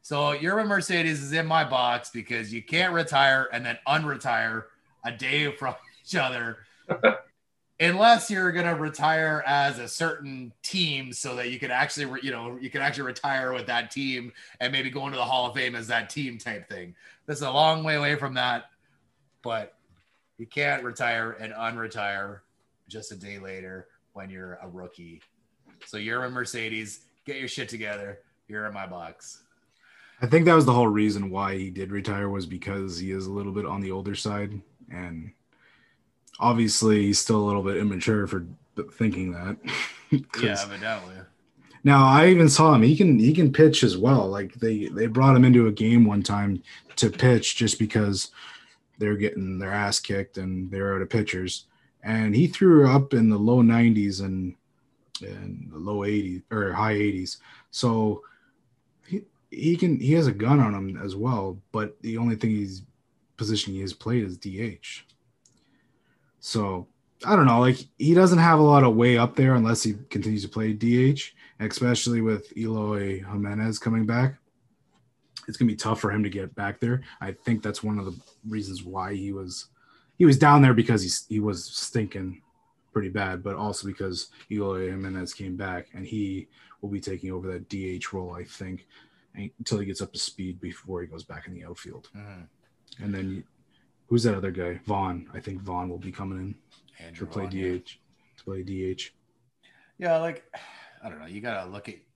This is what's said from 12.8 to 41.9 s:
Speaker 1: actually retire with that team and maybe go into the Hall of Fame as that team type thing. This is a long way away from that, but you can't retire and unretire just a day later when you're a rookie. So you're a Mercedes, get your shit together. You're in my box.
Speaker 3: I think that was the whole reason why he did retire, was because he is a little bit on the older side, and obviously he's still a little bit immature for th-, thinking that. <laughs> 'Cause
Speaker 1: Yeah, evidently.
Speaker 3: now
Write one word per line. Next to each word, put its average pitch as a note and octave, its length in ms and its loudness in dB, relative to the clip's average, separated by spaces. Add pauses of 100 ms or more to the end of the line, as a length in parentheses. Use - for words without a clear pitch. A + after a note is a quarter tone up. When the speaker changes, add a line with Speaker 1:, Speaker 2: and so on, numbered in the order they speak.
Speaker 1:
actually C#3+ 220 -4
retire B2+ 480 -6
with A#2+ 140 -8
that A#2 260 -6
team B2+ 400 -8 (260)
and B2+ 140 -4
maybe C3+ 180 -4
go C3+ 160 -8
into C3 100 -8
the B2 80 -2
Hall B2 240 -2
of A2 60 -10
Fame B2 220 -4
as A2+ 100 -10
that A2+ 240 -4
team C3 280 -10
type G#2 300 -12
thing. F2+ 280 -18 (300)
This D3 120 -8
is C#3+ 40 -8
a C3+ 80 -4
long D#3 340 2
way D#3 100 0
away D3 220 0
from C3+ 180 -6
that, B2 300 -2 (800)
but A2+ 320 -8 (640)
you A#2 80 -14
can't C#3+ 360 -4
retire A#2 500 -4
and A2 200 -14
unretire G#2+ 880 -8 (480)
just G#2+ 240 -16
a G#2 40 -18
day G2+ 220 -18
later F#2+ 480 -16 (260)
when F#2+ 160 -16
you're F#2 340 -16
a F#2 60 -18
rookie. F2 540 -20 (640)
So G#2+ 120 -14
you're A2+ 260 -6
a B2 60 -8
Mercedes, A2+ 720 -10 (220)
get C#3 120 -12
your C3 100 -10
shit A#2+ 220 -10
together. G#2 500 -12 (300)
You're G#2+ 180 -10
in G#2 80 -10
my G2 120 -12
box. E2+ 580 -18 (760)
Speaker 3:
I B2+ 60 -2
think D#3 200 6
that E3+ 80 8
was D#3 120 8
the B2+ 60 6
whole A#2+ 160 6
reason G#2 420 0
why F#2+ 260 -4
he F#2+ 140 -8
did F#2+ 220 -10
retire, G2+ 360 -4
was G2 180 -6
because F#2+ 520 -8
he F#2+ 140 -8
is F#2+ 140 -8
a F#2+ 40 -10
little G2 220 -8
bit G2+ 140 -6
on G2 140 -6
the F#2+ 120 -6
older G2 220 -8
side, G#2 460 -6 (300)
and F2 420 -12 (1080)
obviously A2 600 2
he's G2+ 160 2
still A2 200 2
a G#2 80 0
little G2+ 160 -2
bit G2 140 -2
immature G2+ 500 -2
for F2+ 200 -6 (280)
th-, - 200 -10
thinking F#2 380 -2
that. F2+ 240 -8 (540)
<laughs> C3+ 220 0
'Cause - 100 -4
Speaker 1:
Yeah, G#2 180 -2
evidently. G2 540 -8 (720)
Speaker 3:
now C#3 200 8